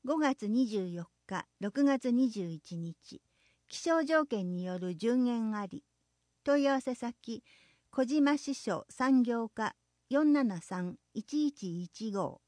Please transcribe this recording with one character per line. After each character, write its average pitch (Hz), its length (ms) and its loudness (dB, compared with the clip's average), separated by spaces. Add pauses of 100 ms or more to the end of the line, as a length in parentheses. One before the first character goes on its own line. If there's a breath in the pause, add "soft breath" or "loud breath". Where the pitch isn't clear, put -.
五 285 120 0
月 269 300 0
二 240 200 2
十 202 200 -4
四 175 200 -8 (180)
日、 - 220 -6 (120)
六 208 240 0
月 269 280 2
二 247 180 4
十 202 180 -6
一 165 300 -10
日、 - 440 -12 (460)
気 - 160 -14
象 330 200 2
条 311 220 2
件 190 280 -4
に 180 100 -4
よ 180 160 -4
る 180 160 -4
順 240 320 2
延 226 280 -2
あ 208 100 -4
り。 - 180 -12 (600)
問 285 180 4
い 277 60 2
合 277 60 4
わ 269 80 0
せ 254 120 -4
先、 240 500 -10 (460 soft breath)
小 262 160 0
島 285 320 4
支 285 160 -6
所 190 360 -4
産 262 340 4
業 233 260 -2
課 - 260 -6 (340)
四 294 220 4
七 233 300 2
三 180 360 -6 (160)
一 294 340 -2
一 180 360 -6
一 214 280 -10
五。 190 360 -4